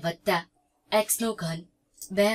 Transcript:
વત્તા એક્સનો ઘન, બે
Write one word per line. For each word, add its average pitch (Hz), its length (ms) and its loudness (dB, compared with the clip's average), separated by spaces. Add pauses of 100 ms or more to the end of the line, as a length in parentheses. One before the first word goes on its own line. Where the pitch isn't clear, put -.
વત્તા 175 380 0 (500)
એક્સનો 214 420 2
ઘન, 165 260 -6 (500)
બે 202 240 4